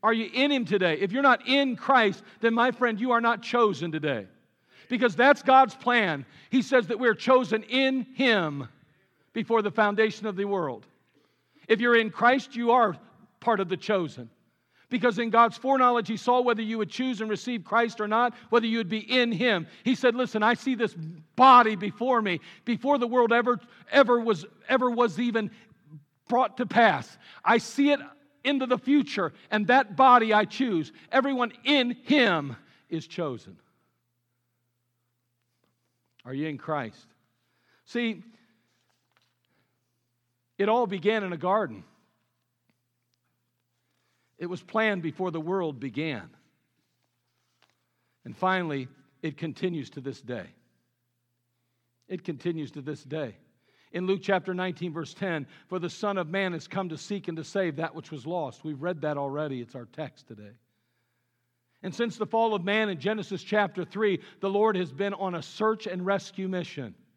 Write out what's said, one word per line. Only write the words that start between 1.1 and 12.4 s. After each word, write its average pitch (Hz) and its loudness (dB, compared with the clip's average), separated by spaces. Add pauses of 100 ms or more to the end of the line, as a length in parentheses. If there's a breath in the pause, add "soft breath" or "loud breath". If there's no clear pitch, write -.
you're 262 -2
not 269 6
in 269 2
Christ, 226 2 (160 loud breath)
then, 226 2
my 240 2
friend, 233 -2
you 254 0
are 233 4
not 226 0
chosen 185 0
today. 143 -4 (580 soft breath)
Because 233 0
that's 269 4
God's 262 6
plan. 190 0 (260 loud breath)
He 262 2
says 247 2
that 208 -4
we're 240 2
chosen 226 2
in 262 0 (100)
him 165 0 (640)
before 226 0
the 202 -2
foundation 208 0
of 202 -6
the 196 -2
world. 165 -4 (840 soft breath)
If 220 2
you're 240 4
in 220 0
Christ, 247 2